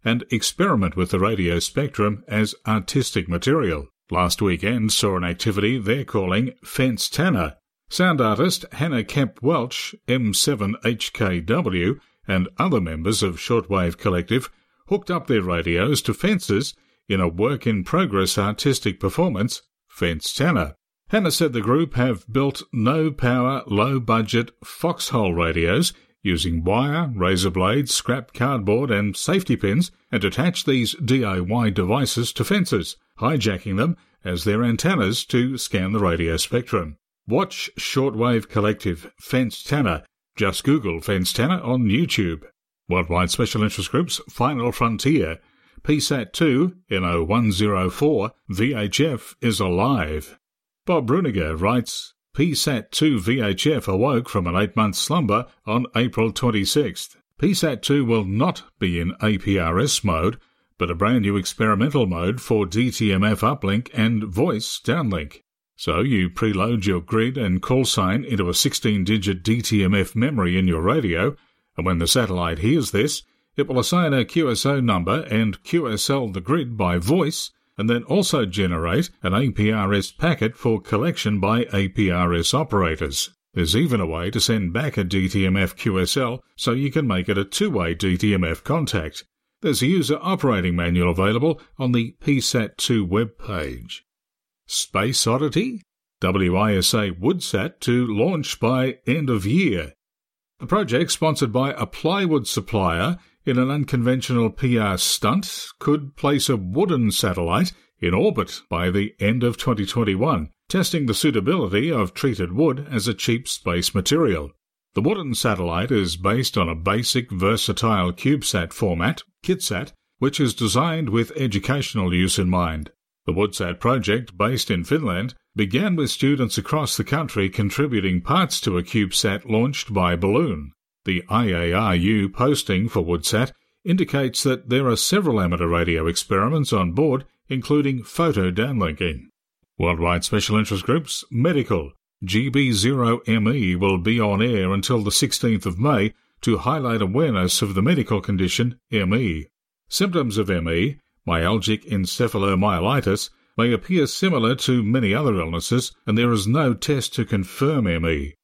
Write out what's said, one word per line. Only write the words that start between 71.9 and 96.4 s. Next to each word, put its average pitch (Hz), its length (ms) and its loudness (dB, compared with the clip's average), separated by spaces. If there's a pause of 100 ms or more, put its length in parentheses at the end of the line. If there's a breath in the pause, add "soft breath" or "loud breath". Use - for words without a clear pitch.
the 85 80 0
satellite 90 520 0
hears 120 320 0
this, 110 320 0 (320)
it - 120 -2
will 127 120 0
assign 170 340 2
a 123 120 2
Q 156 260 0
S 107 140 -2
O 139 160 2
number 104 400 2 (100)
and 110 320 0
Q 165 260 0
S 104 200 -4
L 135 180 0
the 92 140 -6
grid 123 360 -2
by 87 200 2
voice, 143 540 0 (260)
and 107 120 0
then 120 140 2
also 160 420 0
generate 87 640 0 (120)
an 92 120 0
A 120 160 2
P 104 200 2
R 104 240 0
S 98 180 0
packet 151 440 0
for 113 240 0
collection 110 640 -2
by 110 320 2
A 98 160 0
P 98 200 2
R 87 240 2
S 85 200 0
operators. 85 800 -2 (220)
There's 85 220 0
even 127 240 2
a 90 60 0
way 82 260 -4
to 117 80 -2
send 104 320 0
back 127 240 -2
a 101 80 0
D 92 240 0
T 95 180 0
M 95 120 2
F 92 180 0
Q 95 240 0
S 90 160 0
L 123 260 -2 (140)
so - 160 -2
you 135 180 0
can 151 160 0
make 92 220 0
it 101 100 2
a 101 60 0
two-way 101 500 0
D 92 240 0
T 104 160 2
M 90 120 2
F 82 180 -4
contact. 117 600 -2 (360)
There's 139 200 0
a 127 60 2
user 151 340 2
operating 110 560 0
manual 87 340 2
available 110 480 2 (180 loud breath)
on 127 140 0
the 120 300 0
P 143 180 2
sat - 380 -2
two 110 280 0
webpage. 87 960 -4 (640)
Space - 600 -2
Oddity? 160 560 0 (380)
W 92 360 2